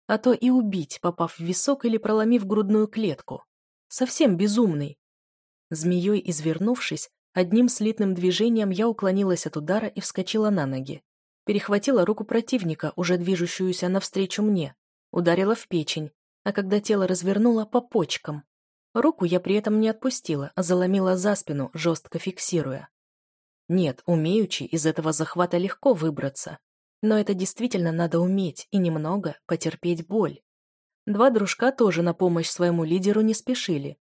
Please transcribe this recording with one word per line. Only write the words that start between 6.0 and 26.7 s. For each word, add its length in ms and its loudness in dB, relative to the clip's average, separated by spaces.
извернувшись, 840 -2
одним 360 4
слитным 440 0
движением 560 0
я 200 0
уклонилась 580 0
от 80 -8
удара 320 -2
и 140 -10
вскочила 480 -2
на 160 0
ноги. 360 -6
Перехватила 600 2
руку 200 -2
противника, 720 -2
уже 200 0
движущуюся 680 -2
навстречу 560 -2
мне, 320 0
ударила 440 2
в 120 -10
печень, 440 -4
а 80 -2
когда 300 0
тело 260 2
развернула, 580 2
по 140 0
почкам. 640 -4
Руку 300 2
я 160 2
при 160 0
этом 240 2
не 80 2
отпустила, 640 -4
а 100 -2
заломила 520 2
за 200 0
спину, 380 -4
жёстко 460 -2
фиксируя. 680 -4
Нет, 320 0
умеючи, 580 0
из 220 -4
этого 280 0
захвата 440 0
легко 360 0
выбраться. 640 -4